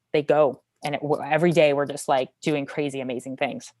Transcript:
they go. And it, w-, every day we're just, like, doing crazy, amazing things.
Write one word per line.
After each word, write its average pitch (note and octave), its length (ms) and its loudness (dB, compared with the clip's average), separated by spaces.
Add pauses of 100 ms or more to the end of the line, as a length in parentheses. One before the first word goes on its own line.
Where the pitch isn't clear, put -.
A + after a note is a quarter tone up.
(120)
they D3+ 100 0
go. D3 400 2 (220)
And D3 120 -4
it, - 40 -4
w-, D3 220 -2
every D#3 300 2
day D3+ 220 4
we're C#3+ 120 0
just, C#3 220 -10
like, C3 220 0 (100)
doing D3 260 -2
crazy, C#3 340 -6
amazing C3 360 -8
things. - 440 -6